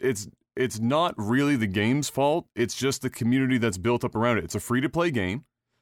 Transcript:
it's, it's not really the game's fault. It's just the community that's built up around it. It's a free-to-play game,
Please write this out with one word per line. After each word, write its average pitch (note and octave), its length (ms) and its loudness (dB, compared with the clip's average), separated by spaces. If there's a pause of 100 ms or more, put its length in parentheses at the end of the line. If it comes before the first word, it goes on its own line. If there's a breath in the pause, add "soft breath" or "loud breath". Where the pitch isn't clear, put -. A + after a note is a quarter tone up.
it's, G#2 280 -2 (260)
it's G#2+ 240 -2
not D3 380 0
really C3+ 400 2
the A2 120 0
game's A2+ 420 0
fault. D3 440 0
It's A#2 200 -2
just C3 260 -2
the C3 80 -4
community B2+ 480 2
that's A2 220 0
built A#2 260 0
up A2 100 -4
around A#2 220 2
it. F2 80 -2
It's - 100 -8
a G#2 60 -4
free-to-play D#3 520 0
game, G#2 320 -2 (380)